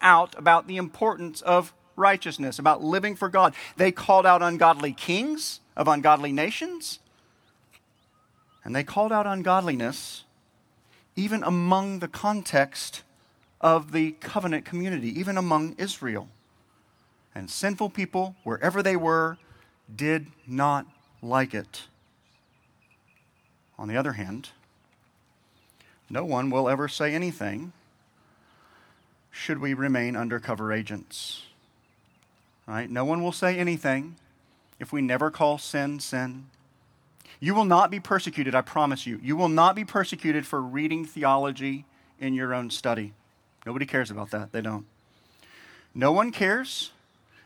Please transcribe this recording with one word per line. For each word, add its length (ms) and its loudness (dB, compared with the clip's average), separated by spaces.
out 360 6
about 280 6
the 100 -6
importance 640 -4
of 320 4
righteousness, 600 2
about 240 4
living 340 0
for 120 -2
God. 260 6
They 140 4
called 360 6
out 160 8
ungodly 500 4
kings 680 -4
of 120 2
ungodly 420 4
nations, 680 -4
and 120 -6
they 80 -2
called 280 0
out 140 2
ungodliness 1000 -2
even 260 -2
among 560 0
the 100 -8
context 960 -2
of 320 4
the 280 0
covenant 440 -4
community, 540 -4
even 180 -4
among 420 0
Israel. 500 -6
And 160 -14
sinful 400 -4
people, 540 -4
wherever 380 -2
they 140 2
were, 420 0
did 320 0
not 400 0
like 320 0
it. 280 -10
On 100 -12
the 80 -4
other 160 0
hand, 380 -10
no 160 -6
one 260 -2
will 180 2
ever 200 0
say 260 -2
anything 580 -6
should 280 -6
we 160 -4
remain 420 0
undercover 560 -4
agents. 720 -8
Right? 240 -6
No 140 -2
one 180 -2
will 100 -2
say 260 0
anything 580 -2
if 120 -12
we 100 -2
never 280 0
call 260 0
sin, 440 -6
sin. 460 -8
You 160 -2
will 100 4
not 260 6
be 100 -6
persecuted, 540 -2
I 60 4
promise 460 -2
you. 160 -6
You 140 -2
will 120 2
not 280 6
be 80 -6
persecuted 640 -2
for 140 -4
reading 440 -4
theology 800 0
in 160 -4
your 180 -2
own 180 -4
study. 420 -4
Nobody 220 -6
cares 240 -2
about 200 -10
that. 220 -6
They 80 -6
don't. 260 -6
No 180 4
one 200 2
cares 580 -2